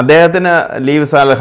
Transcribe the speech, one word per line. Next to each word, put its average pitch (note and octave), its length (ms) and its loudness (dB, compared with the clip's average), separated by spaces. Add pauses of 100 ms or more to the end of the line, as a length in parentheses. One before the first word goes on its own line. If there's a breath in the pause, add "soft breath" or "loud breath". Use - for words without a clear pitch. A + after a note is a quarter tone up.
അദ്ദേഹത്തിന് E3+ 520 2 (340)
ലീവ് D3 240 0
സാലറി, C#3 300 2